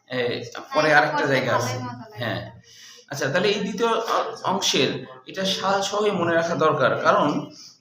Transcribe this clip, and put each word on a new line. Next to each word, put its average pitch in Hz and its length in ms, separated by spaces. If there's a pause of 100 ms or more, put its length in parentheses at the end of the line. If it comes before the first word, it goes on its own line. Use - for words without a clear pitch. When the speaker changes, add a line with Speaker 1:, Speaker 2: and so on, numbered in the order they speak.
(120)
Speaker 1:
এ, 123 320 (320)
পরে 151 140
Speaker 2:
হ্যাঁ, 147 60
Speaker 1:
আরেকটা 151 220
Speaker 2:
পরে 156 100
Speaker 1:
জায়গা 127 240
Speaker 2:
ভালোই 101 160
Speaker 1:
আছে। - 160
Speaker 2:
মজা 123 80
লাগে। 120 340
Speaker 1:
হ্যাঁ। 90 260 (600)
আচ্ছা, 143 180
তাহলে 190 180
এই 208 120
দ্বিতীয় 233 300
অ-, - 540
অংশের 175 600 (200)
এটা 190 200
সাল 190 360
সহই 208 300
মনে 170 220
রাখা 165 220
দরকার, 139 460
কারণ 165 480 (320)